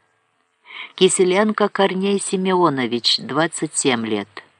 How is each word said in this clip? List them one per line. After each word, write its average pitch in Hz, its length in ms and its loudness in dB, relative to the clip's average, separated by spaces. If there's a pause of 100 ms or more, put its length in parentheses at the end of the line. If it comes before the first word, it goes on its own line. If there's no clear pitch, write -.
(920)
Киселенко 196 760 2
Корней 196 520 0
Симеонович, 165 1000 0
двадцать 151 540 -4
семь 120 300 0
лет. 104 220 -4 (320)